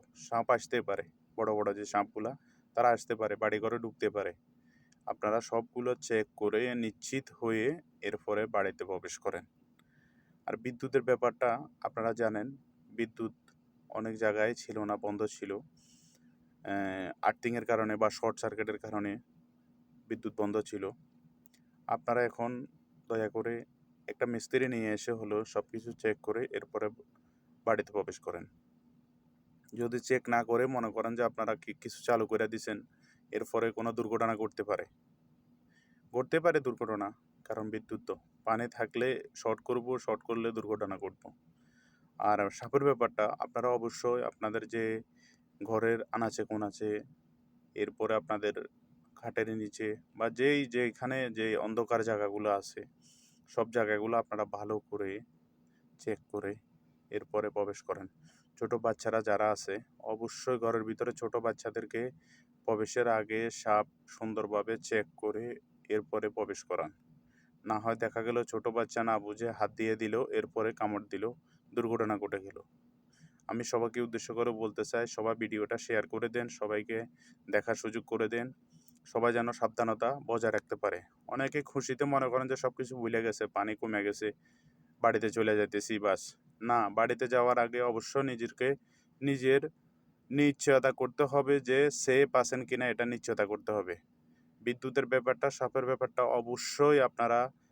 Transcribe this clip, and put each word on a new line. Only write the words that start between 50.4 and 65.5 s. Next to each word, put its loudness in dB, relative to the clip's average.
যেখানে -2
যে -2
অন্ধকার 2
জায়গাগুলো 0
আছে, -2
সব 0
জায়গাগুলো 2
আপনারা 0
ভালো -4
করে -6
চেক -4
করে -4
এরপরে -2
প্রবেশ -2
করেন। -6
ছোট -2
বাচ্চারা 0
যারা 2
আছে, -4
অবশ্যই -4
ঘরের 0
ভিতরে -4
ছোট -6
বাচ্চাদেরকে -4
প্রবেশের 2
আগে 0
সাপ 2
সুন্দরভাবে -2
চেক 0
করে -4